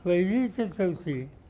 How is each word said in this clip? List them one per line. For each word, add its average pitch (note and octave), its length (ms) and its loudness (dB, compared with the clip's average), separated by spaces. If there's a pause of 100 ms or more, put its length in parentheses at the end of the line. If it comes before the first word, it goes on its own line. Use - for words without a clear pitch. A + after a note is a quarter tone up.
पहिली F#3+ 440 2
ते G#3+ 200 -4
चौथी D#3 600 -2 (220)